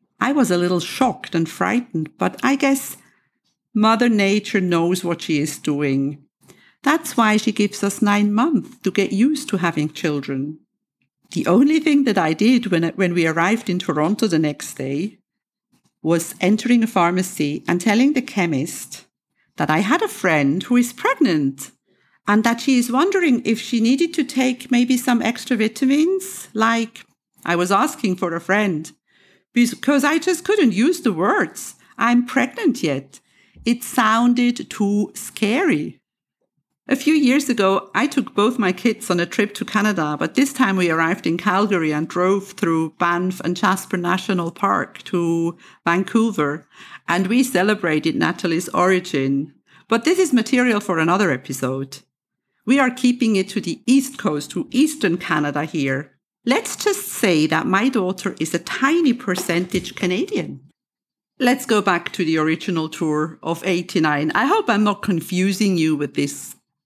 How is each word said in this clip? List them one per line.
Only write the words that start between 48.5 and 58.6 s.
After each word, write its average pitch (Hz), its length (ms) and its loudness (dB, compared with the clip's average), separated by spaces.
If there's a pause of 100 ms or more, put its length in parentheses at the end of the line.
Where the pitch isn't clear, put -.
origin. 143 840 0 (340)
But 233 160 0
this 359 140 2
is 359 160 2
material 247 460 2
for 190 180 -2
another 170 340 2
episode. 135 680 -6 (680)
We 269 140 4
are 254 120 2
keeping 247 440 2
it 190 140 0
to - 120 -4
the - 240 -6
East 262 320 2
Coast, 147 340 -4
to - 200 -6
Eastern 233 460 2
Canada 147 480 -2
here. 139 520 -4 (260)
Let's 403 320 -2
just - 320 -4
say 160 380 2
that 160 220 0
my 196 220 2
daughter 185 500 -2
is 165 160 -4
a - 40 -2
tiny 294 540 2